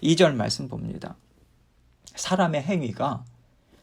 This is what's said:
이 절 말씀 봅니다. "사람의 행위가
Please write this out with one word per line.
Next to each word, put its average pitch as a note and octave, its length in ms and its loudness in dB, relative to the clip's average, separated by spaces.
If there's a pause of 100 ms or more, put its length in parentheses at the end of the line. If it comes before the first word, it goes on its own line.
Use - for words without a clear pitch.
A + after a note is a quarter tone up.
이 D#3+ 160 4
절 E3 160 6
말씀 A2+ 340 -4
봅니다. - 480 -10 (1000)
"사람의 E3 480 0
행위가 C#3 600 -4 (600)